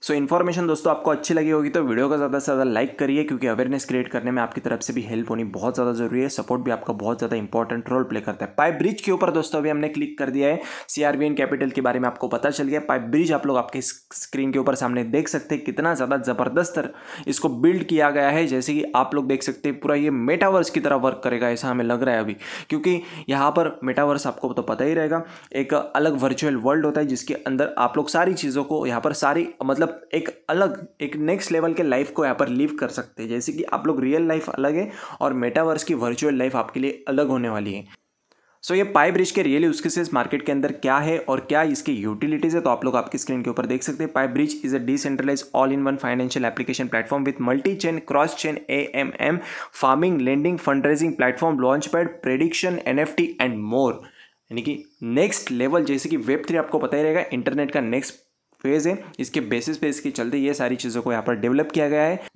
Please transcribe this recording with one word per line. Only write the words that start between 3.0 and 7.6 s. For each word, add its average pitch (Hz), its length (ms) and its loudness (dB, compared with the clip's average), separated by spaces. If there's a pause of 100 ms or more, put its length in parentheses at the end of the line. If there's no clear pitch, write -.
क्योंकि 131 220 -2
अवेयरनेस 127 380 0
क्रिएट 127 240 -2
करने 123 220 -4
में 123 120 0
आपकी 113 180 -4
तरफ 113 200 -4
से - 120 -6
भी 117 100 -2
हेल्प 113 280 -4
होनी 113 140 -2
बहुत 101 300 -4
ज़्यादा 123 180 0
ज़रूरी 117 280 -2
है, 135 80 0
सपोर्ट 123 340 -2
भी 127 80 -2
आपका 113 220 -4
बहुत 107 260 -2
ज़्यादा 117 180 -2
इंपॉर्टेंट 117 520 -2